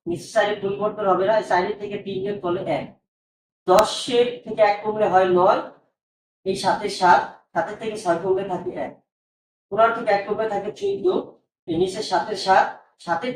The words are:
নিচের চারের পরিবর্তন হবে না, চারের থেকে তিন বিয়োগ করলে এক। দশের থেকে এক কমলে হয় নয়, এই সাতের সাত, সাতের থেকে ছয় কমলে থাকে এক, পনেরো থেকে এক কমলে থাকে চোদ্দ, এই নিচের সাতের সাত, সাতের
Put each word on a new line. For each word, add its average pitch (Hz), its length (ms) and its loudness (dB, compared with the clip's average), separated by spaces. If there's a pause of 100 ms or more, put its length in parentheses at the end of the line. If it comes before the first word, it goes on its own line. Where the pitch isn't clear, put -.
নিচের 170 260 -8
চারের 208 300 2
পরিবর্তন 208 480 -4
হবে 180 180 2
না, 226 40 4 (160)
চারের 196 300 0
থেকে 202 240 -8
তিন 190 180 -8
বিয়োগ 202 220 -6
করলে 175 160 -2 (180)
এক। - 80 -8 (840)
দশের 240 580 4 (180)
থেকে 214 160 -6 (100)
এক - 120 0
কমলে 214 300 -2
হয় 185 160 6 (100)
নয়, 190 220 4 (840)
এই 190 160 -2
সাতের 196 380 -2
সাত, 180 200 6 (320)
সাতের 175 280 -4
থেকে 214 220 -6
ছয় 170 200 0
কমলে 190 300 0
থাকে - 180 -6 (140)
এক, - 80 -10 (800)
পনেরো 226 240 4
থেকে 214 200 -2
এক 202 100 -2
কমলে 220 280 -2
থাকে 196 160 -6 (100)
চোদ্দ, 196 260 -2 (600)
এই 160 120 -2
নিচের 208 300 -2
সাতের 214 360 -2
সাত, 190 200 6 (380)
সাতের 240 320 -4